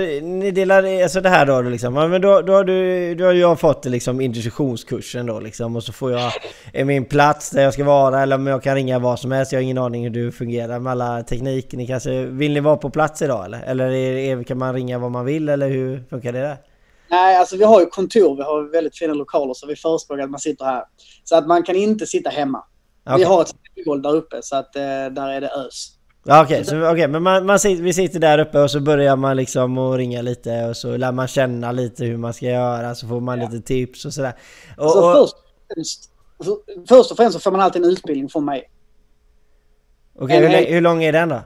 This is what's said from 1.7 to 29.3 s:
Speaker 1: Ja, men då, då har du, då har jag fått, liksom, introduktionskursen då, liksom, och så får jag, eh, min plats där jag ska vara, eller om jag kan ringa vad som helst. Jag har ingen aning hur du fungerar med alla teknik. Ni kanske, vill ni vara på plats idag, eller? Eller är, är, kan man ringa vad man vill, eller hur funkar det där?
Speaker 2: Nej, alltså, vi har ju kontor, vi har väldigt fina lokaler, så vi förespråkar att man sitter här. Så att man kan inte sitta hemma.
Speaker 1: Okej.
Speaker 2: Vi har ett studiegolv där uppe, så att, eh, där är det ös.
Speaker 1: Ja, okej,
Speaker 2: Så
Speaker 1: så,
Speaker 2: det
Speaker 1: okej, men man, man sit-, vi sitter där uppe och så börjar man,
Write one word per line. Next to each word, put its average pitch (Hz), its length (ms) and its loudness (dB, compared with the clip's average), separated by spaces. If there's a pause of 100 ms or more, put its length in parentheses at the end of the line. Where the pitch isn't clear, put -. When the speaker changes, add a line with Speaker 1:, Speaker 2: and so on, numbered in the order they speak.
Speaker 1:
Ja, 156 120 2
men 180 140 0
då, 196 200 6
då 185 120 0
har 196 100 6
du, 185 520 -2
då 175 100 -2
har 180 80 6
jag 175 260 4
fått, 147 260 0
liksom, 127 360 -2
introduktionskursen 120 1040 -6
då, 110 140 -6
liksom, 113 360 -8
och 113 80 -6
så - 100 -12
får 131 180 -6
jag, 120 200 -2 (420)
eh, 135 120 -2
min 139 200 0
plats 147 440 0
där 139 140 2
jag 135 100 2
ska 143 100 -4
vara, 139 380 4
eller 135 140 2
om 135 120 -4
jag 135 160 -2
kan 135 120 0
ringa 127 240 -2
vad 123 200 -2
som 127 120 -6
helst. 131 200 -2
Jag 135 80 -2
har 131 40 -2
ingen 127 140 -4
aning 120 260 -4
hur 120 60 -6
du 120 220 -4
fungerar 117 480 -6
med 127 120 -6
alla 120 320 -4
teknik. 131 500 -6
Ni 123 140 -8
kanske, 131 380 -4
vill 139 280 -2
ni 147 60 0
vara 151 180 2
på 139 120 -8
plats 151 320 -2
idag, 120 240 -2
eller? 113 180 -12
Eller 131 220 -2
är, 131 280 -2 (240)
är, 120 60 -8
kan 127 140 -6
man 131 160 -4
ringa 127 240 -6
vad 123 140 -6
man 123 140 -6
vill, 151 240 -2
eller 139 200 0
hur 131 400 -4
funkar 120 240 -8
det 127 80 -6
där? 143 160 -8 (520)
Speaker 2:
Nej, 185 280 4
alltså, 180 200 0
vi 202 60 4
har 214 160 8
ju 170 60 6
kontor, 180 500 2
vi 139 80 -8
har 151 280 -4
väldigt 160 260 -4
fina 156 160 -4
lokaler, 143 400 -4
så 143 140 -14
vi 147 80 -8
förespråkar 151 480 -4
att 135 80 -8
man 147 80 -12
sitter 139 260 -8
här. 127 180 -4 (400)
Så 170 120 0
att 156 120 2
man 170 160 2
kan 180 120 -4
inte 208 300 0
sitta 160 240 -4
hemma. 139 340 -4 (420)
Speaker 1:
Okej. 131 120 0
Speaker 2:
Vi 185 60 4
har 175 180 4
ett 151 60 -2
studiegolv - 540 -8
där 147 140 0
uppe, 156 260 -6
så - 140 -8
att, 135 200 -6
eh, 139 60 -6 (300)
där 139 180 -8
är 135 120 -6
det 139 80 -8
ös. - 460 -12 (280)
Speaker 1:
Ja, 147 200 8
okej, 143 200 0
Speaker 2:
Så - 60 -8
Speaker 1:
så, 147 60 -4
Speaker 2:
det 160 160 0
Speaker 1:
okej, 165 160 2
men 160 160 -4
man, 190 220 2
man 196 120 4
sit-, 190 240 0
vi 175 120 0
sitter 180 260 -2
där 156 200 6
uppe 151 220 0
och 139 100 2
så 147 80 -4
börjar 143 360 2
man, 135 220 0